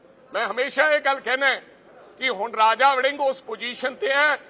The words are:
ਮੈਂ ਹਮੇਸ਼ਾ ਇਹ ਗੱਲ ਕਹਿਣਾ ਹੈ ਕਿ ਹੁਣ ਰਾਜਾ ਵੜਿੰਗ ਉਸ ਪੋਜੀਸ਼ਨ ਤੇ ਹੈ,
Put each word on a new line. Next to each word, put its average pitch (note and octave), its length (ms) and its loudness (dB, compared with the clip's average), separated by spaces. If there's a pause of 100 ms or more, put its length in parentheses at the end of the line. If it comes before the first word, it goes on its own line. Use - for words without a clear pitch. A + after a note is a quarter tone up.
(320)
ਮੈਂ G#3+ 140 -2
ਹਮੇਸ਼ਾ C4+ 440 0
ਇਹ D4+ 100 2
ਗੱਲ C4+ 200 -2
ਕਹਿਣਾ C4 260 -2
ਹੈ A#3 160 0 (560)
ਕਿ B3+ 100 -4
ਹੁਣ A3 260 -6
ਰਾਜਾ A3+ 400 4
ਵੜਿੰਗ C#4 260 -2
ਉਸ C4+ 220 -2
ਪੋਜੀਸ਼ਨ A#3 520 -8
ਤੇ C4+ 180 -2
ਹੈ, C#4+ 240 4 (140)